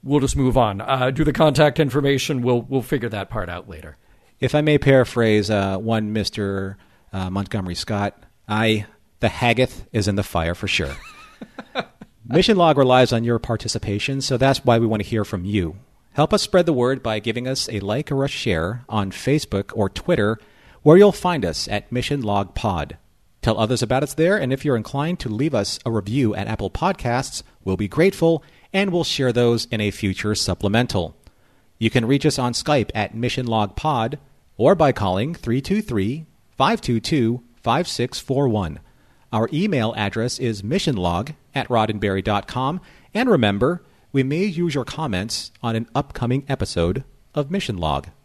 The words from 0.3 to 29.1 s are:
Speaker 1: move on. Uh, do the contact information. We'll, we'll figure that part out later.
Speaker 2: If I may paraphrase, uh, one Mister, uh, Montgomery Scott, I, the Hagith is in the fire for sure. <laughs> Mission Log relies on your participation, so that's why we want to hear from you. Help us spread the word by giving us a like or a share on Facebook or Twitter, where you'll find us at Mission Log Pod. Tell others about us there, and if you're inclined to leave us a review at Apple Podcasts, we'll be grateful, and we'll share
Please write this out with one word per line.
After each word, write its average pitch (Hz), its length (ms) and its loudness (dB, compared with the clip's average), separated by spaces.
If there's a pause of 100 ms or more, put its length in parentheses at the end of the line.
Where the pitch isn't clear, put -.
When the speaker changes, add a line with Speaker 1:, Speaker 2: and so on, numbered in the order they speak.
Speaker 1:
move 127 220 2
on. 104 220 2
Uh, 131 320 0
do 131 100 -2
the 151 100 2
contact 151 460 4
information. 139 640 0
We'll, 120 200 2
we'll 131 200 -2
figure 120 280 -2
that 101 200 -6
part 95 180 -6
out 87 200 -10
later. 76 280 -16 (440)
Speaker 2:
If 131 160 0
I 151 60 4
may 151 160 4
paraphrase, 117 720 4
uh, 98 300 0
one 110 340 -2
Mister, 98 640 -4 (360)
uh, 92 180 -4
Montgomery 95 460 -4
Scott, 101 440 -4 (280)
I, 107 380 0 (340)
the 117 80 2
Hagith 120 640 0
is 104 160 0
in 98 80 0
the 101 80 0
fire 82 320 -2
for - 100 -8
sure. 76 300 -4
<laughs> - 80 -18 (1200)
Mission 185 300 4
Log 160 220 6
relies 127 340 6
on 117 120 0
your 117 160 2
participation, 113 800 -4
so 135 160 -2
that's 135 280 2
why 120 140 6
we 117 80 4
want 107 160 0
to - 60 -6
hear 107 160 0
from 90 200 -6
you. 95 320 -2 (360)
Help 151 200 2
us 208 100 2
spread 180 220 2
the 170 80 2
word 127 300 2
by 110 160 -2
giving 117 300 -4
us 131 200 -4
a 107 120 -4
like 107 320 -2
or 139 120 2
a 135 40 -2
share 104 600 -2
on 101 220 -2
Facebook 123 640 -2
or 101 140 0
Twitter, 110 500 0 (440)
where 156 140 8
you'll 202 160 10
find 170 320 -2
us 82 220 -4
at 104 240 -4
Mission 127 320 -2
Log 101 320 -2
Pod. 82 420 -2 (460)
Tell 110 160 2
others 113 240 0
about 131 220 0
us 143 100 -10
there, 180 240 2
and 131 140 -2
if 135 120 -6
you're 139 120 0
inclined 143 440 -4
to - 80 -6
leave 131 260 -2
us 104 300 -2
a 117 60 -2
review 107 440 0
at 101 120 -6
Apple 107 240 -4
Podcasts, 135 720 -4 (220)
we'll 95 120 -2
be 101 120 -4
grateful, 165 560 2 (280)
and 190 200 0
we'll 170 100 0
share 131 300 0